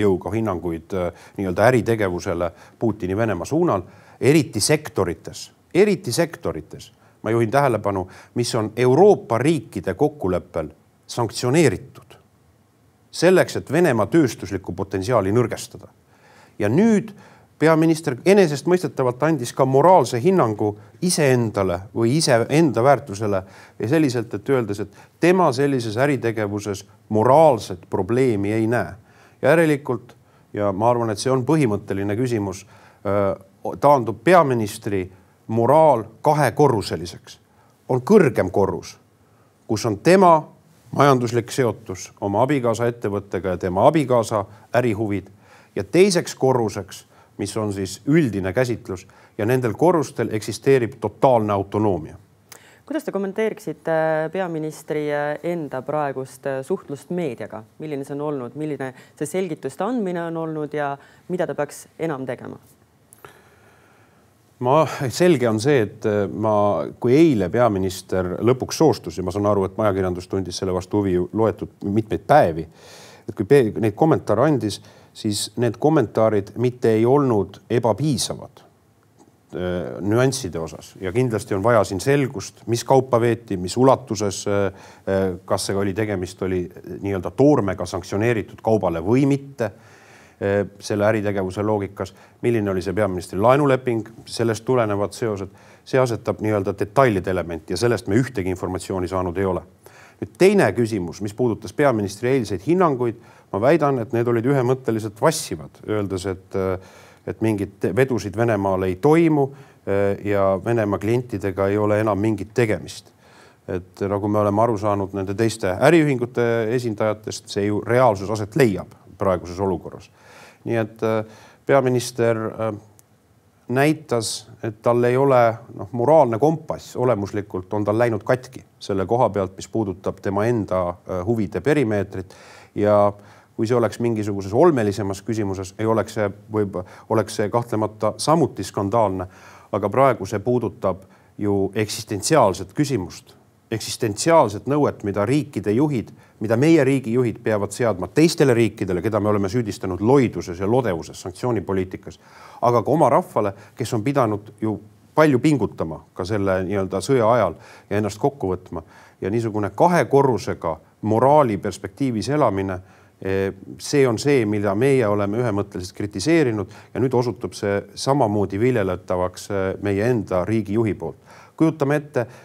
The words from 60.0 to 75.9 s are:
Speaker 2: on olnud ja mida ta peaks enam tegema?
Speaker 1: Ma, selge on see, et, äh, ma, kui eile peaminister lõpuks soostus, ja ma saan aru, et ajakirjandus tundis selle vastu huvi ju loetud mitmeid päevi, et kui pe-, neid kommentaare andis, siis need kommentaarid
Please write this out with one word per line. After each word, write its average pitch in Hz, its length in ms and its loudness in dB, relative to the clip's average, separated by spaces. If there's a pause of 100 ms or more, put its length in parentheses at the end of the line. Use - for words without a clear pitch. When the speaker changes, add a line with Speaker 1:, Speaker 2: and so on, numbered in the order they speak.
Speaker 2:
on 165 100 -6
olnud 156 380 -6
ja 143 220 -4 (320)
mida 175 180 -2
ta 156 80 -8
peaks 143 320 -6 (120)
enam 147 280 -6
tegema? 113 320 -10 (2000)
Speaker 1:
Ma, 147 200 4 (260)
selge 139 380 4
on 110 120 2
see, 135 220 4
et, - 240 -6
äh, 104 220 2
ma, 104 560 0 (160)
kui 123 160 4
eile 135 360 4
peaminister 95 920 0
lõpuks 113 340 0
soostus, 107 400 2
ja 92 80 -6
ma 92 80 -4
saan 104 160 0
aru, 98 140 2
et 95 160 -6
ajakirjandus 92 480 0
tundis 92 320 -4
selle 92 160 -2
vastu 90 240 -2
huvi 95 160 0
ju 90 160 0
loetud 104 400 -2 (120)
mitmeid 101 420 -2
päevi, 85 400 2 (580)
et - 100 -12
kui 104 140 -4
pe-, 127 320 4
neid 104 160 0
kommentaare 120 500 2
andis, 113 320 -2 (360)
siis - 420 -4
need 110 240 -2
kommentaarid 110 800 0